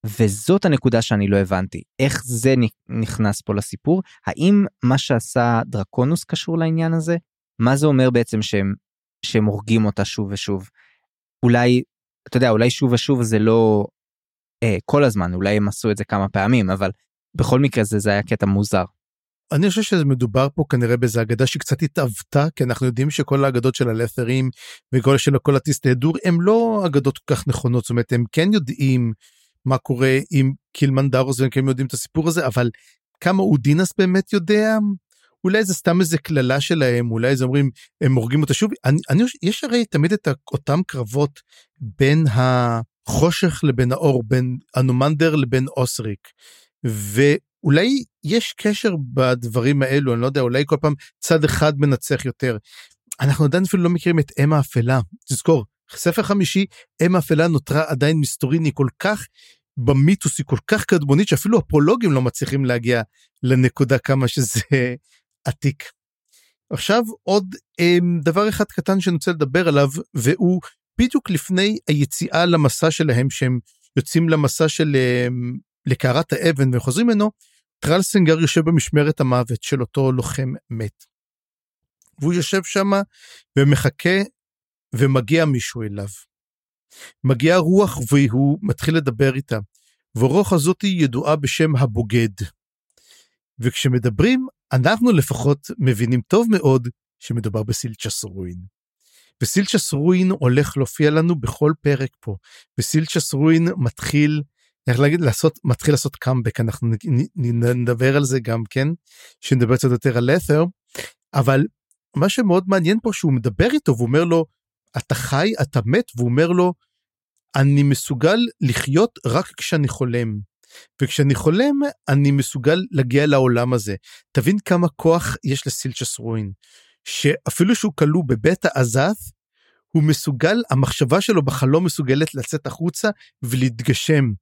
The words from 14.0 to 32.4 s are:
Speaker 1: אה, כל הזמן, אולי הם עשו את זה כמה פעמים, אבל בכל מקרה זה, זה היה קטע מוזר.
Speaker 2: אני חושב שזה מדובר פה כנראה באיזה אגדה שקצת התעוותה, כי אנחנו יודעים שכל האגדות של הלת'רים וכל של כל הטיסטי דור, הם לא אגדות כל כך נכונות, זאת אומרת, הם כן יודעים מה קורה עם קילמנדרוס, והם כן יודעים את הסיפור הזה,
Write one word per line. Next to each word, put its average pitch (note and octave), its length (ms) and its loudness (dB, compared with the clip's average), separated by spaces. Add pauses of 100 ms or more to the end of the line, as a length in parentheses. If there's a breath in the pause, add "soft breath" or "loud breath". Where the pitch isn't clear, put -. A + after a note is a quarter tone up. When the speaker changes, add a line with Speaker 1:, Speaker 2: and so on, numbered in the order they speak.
Speaker 1:
אה, A2 220 0
כל C#3+ 200 2
הזמן, F#2+ 300 0
אולי G2 220 0
הם G2+ 120 0
עשו G#2+ 220 -4
את G2+ 60 -2
זה G#2 80 -8
כמה G2 240 -2
פעמים, G2+ 420 2
אבל F#2+ 200 -2 (440)
בכל C3 260 2
מקרה B2 240 0
זה, G#2+ 140 -2
זה G#2 120 0
היה G2+ 120 0
קטע G#2 240 -2
מוזר. G2 380 0 (680)
Speaker 2:
אני E3 160 2
חושב G#3+ 140 -2
שזה F3+ 220 0
מדובר C3 500 0
פה D3+ 160 -2
כנראה A#2+ 260 2
באיזה A#2 260 0
אגדה A2+ 240 0
שקצת - 360 -4
התעוותה, C#3+ 640 -2 (100)
כי C3+ 80 0
אנחנו B2 220 -2
יודעים B2+ 240 0
שכל C#3 340 0
האגדות B2+ 300 0
של B2 140 -2
הלת'רים A#2+ 640 -2 (440 loud breath)
וכל C3 240 4
של C#3 200 2
כל C#3 180 0
הטיסטי C3 380 0
דור, C#3+ 300 0
הם E3+ 160 2
לא A3 460 2
אגדות C#3 320 0
כל - 160 -4
כך - 140 -4
נכונות, B2 360 -2
זאת - 60 -12
אומרת, A#2+ 220 -2
הם A#2+ 200 0
כן F3+ 200 0
יודעים C3 600 0 (520 soft breath)
מה C3 140 0
קורה C3 400 0 (120)
עם C3+ 220 2 (200)
קילמנדרוס, C3 680 0
והם C3 100 0
כן C3+ 180 0
יודעים C3 180 -2
את - 60 -10
הסיפור D#3 360 -4
הזה, D#3+ 180 -2